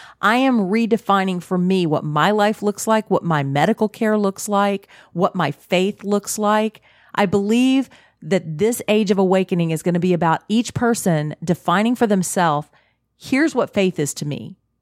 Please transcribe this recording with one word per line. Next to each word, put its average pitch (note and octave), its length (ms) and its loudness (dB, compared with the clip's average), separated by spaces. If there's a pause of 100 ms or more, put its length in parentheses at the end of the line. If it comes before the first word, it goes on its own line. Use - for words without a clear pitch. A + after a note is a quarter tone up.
(200)
I G#3+ 160 2
am B3 320 2
redefining G3 720 0
for F#3 140 -4
me F3+ 300 2
what D3+ 180 0
my D3+ 280 2
life G#3+ 300 0
looks G#3 240 -4
like, A3 240 0
what - 120 0
my D#3 220 0
medical E3 440 0
care G#3+ 300 0
looks G3 300 -4
like, G3+ 400 0 (240)
what F3 240 0
my D3 160 -2
faith F#3 500 -2
looks G3+ 360 -4
like. G#3+ 420 0 (340)
I G3+ 120 2
believe A#3+ 640 2 (340)
that D#3+ 360 -4
this A3+ 300 -2
age G#3+ 220 2
of F#3+ 80 0
awakening F#3 520 0
is D#3+ 120 -4
gonna F3 180 0
be F3+ 140 2
about D#3+ 340 0
each A3 260 -2
person F3 600 0 (100)
defining F#3 500 0
for A3+ 120 0
themselves, E3+ 640 0 (480)
"Here's C#4 380 -2
what - 180 -2
faith F#3+ 260 0
is D3 160 -4
to - 120 -10
me. D3 300 -10 (260)